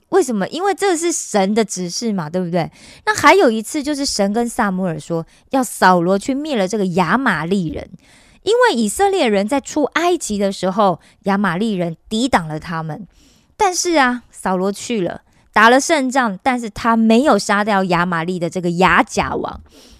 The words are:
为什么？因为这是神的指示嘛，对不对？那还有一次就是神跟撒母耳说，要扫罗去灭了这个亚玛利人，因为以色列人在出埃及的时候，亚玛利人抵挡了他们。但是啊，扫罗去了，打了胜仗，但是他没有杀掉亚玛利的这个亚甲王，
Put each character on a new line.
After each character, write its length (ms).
为 120
什 140
么？ 140
因 140
为 100
这 240
是 140
神 440
的 100
指 240
示 220
嘛， 180
对 120
不 80
对？ 220
那 100
还 180
有 160
一 120
次 200
就 140
是 100
神 280
跟 140
撒 220
母 140
耳 160
说， 260
要 120
扫 380
罗 160
去 160
灭 220
了 120
这 100
个 100
亚 280
玛 300
利 240
人， 180
因 120
为 220
以 140
色 180
列 200
人 200
在 140
出 220
埃 340
及 220
的 120
时 200
候， 280
亚 140
玛 200
利 160
人 220
抵 180
挡 200
了 120
他 220
们。 260
但 180
是 260
啊， 300
扫 280
罗 140
去 300
了， 200
打 160
了 100
胜 300
仗， 340
但 160
是 100
他 280
没 260
有 160
杀 240
掉 220
亚 200
玛 200
利 120
的 120
这 100
个 120
亚 300
甲 320
王， 280